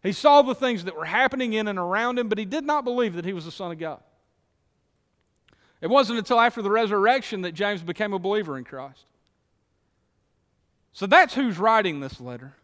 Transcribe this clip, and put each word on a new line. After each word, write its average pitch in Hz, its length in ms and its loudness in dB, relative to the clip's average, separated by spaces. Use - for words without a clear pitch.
He 196 120 -2
saw 294 300 6
the 254 120 2
things 233 300 -2
that 175 120 -10
were 156 80 -8
happening 247 500 0
in 214 120 0
and 196 140 -4
around 214 360 0
him, 240 120 -2
but - 100 -2
he 185 60 -4
did 277 200 -4
not 294 200 0
believe 240 320 -2
that 170 80 -8
he 190 80 -6
was 170 120 -8
the 165 60 -14
Son 175 220 -10
of 160 80 -12
God. 160 200 -10
It 165 80 -6
wasn't 233 320 4
until 240 180 2
after 233 240 2
the 202 80 0
resurrection 214 720 2
that 175 100 -6
James 196 300 -4
became 196 300 -4
a 190 80 -4
believer 190 360 -4
in 127 80 -12
Christ. 135 400 -18
So - 140 -8
that's 302 280 6
who's 233 240 -2
writing 208 400 2
this 135 220 -12
letter. 123 420 -14